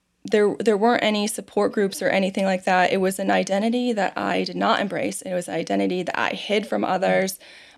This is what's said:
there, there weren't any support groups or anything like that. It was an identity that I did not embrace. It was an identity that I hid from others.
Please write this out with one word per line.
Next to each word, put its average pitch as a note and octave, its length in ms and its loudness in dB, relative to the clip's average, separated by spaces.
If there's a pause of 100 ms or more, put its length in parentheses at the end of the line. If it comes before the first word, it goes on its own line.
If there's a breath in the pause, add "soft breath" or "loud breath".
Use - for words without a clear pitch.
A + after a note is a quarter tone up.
(240)
there, G#3 360 2
there G#3 180 2
weren't A#3 260 2
any G#3 240 2
support G3+ 460 -2
groups G3 280 0
or - 60 0
anything F#3+ 380 0
like F#3 180 -2
that. F#3 300 4
It G3 80 2
was F#3+ 180 0
an G3 120 0
identity G#3 600 0
that G3+ 260 -2
I F#3 260 -2
did F3+ 120 -8
not G3+ 240 2
embrace. F#3+ 420 -4
It F#3 120 -8
was F3 140 -4
an F#3+ 80 -6
identity F#3 480 0
that - 140 -4
I A2 120 0
hid G#3 360 -2
from G#3 200 -2
others. F#3 540 0 (380 loud breath)